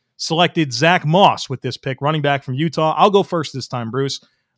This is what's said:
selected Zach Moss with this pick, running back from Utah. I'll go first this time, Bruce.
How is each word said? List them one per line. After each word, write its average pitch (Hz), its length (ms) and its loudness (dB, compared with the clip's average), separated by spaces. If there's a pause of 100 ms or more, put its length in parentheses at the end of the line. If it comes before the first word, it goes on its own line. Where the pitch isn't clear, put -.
(180)
selected 165 540 0
Zach 160 320 2
Moss 156 460 4
with 127 120 -8
this 123 160 -8
pick, 131 220 -8
running 151 220 -2
back 139 220 0
from 131 100 -8
Utah. 156 420 0
I'll 175 140 4
go 196 140 4
first 170 300 -6
this 127 140 -10
time, 117 220 -8
Bruce. 135 300 -4 (380)